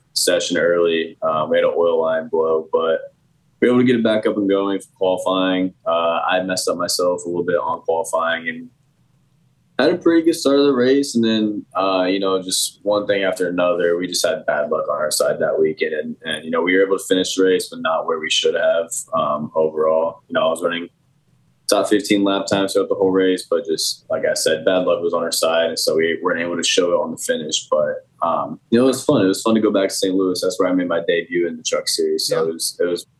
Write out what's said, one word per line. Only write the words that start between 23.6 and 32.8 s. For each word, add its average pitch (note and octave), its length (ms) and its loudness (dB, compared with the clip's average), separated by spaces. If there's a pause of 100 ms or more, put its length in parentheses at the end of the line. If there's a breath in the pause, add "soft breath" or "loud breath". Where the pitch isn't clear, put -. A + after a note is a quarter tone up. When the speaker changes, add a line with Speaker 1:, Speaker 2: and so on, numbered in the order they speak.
Speaker 1:
just, - 460 -4
like D#2+ 160 -2
I D#2 80 0
said, D#2+ 300 -2
bad F#2 220 2
luck E2+ 160 0
was E2+ 120 -2
on E2 80 0
our E2 100 -4
side. E2 340 0
And E2 120 -4
so D#2 180 0
we E2 240 0
weren't E2+ 200 -2
able E2+ 160 -4
to E2+ 80 -4
show F2 260 2
it F2 60 2
on D#2+ 160 -2
the - 40 -8
finish. D#2+ 540 -4
But, E2 380 -2 (180)
um, D#2 340 -4 (100)
you A2+ 80 4
know, B2+ 80 4
it - 20 6
was B2+ 160 -2
fun. A#2+ 200 4
It F#2 40 4
was F#2+ 120 0
fun A2+ 140 2
to G#2+ 60 4
go G#2 120 2
back G2 180 0
to - 40 -8
Saint F#2 220 -2
Louis. F#2 260 0
That's F#2 160 -2
where F#2 100 2
I F2+ 40 0
made F2+ 160 0
my E2+ 180 0
debut E2+ 400 0
in E2 100 -6
the D#2+ 60 -16
Truck - 260 -4
Series. D#2 380 -2
So E2 160 0
Speaker 2:
Yeah. D#2+ 60 0
Speaker 1:
it E2 40 -4
was, - 260 -8
it F2+ 60 0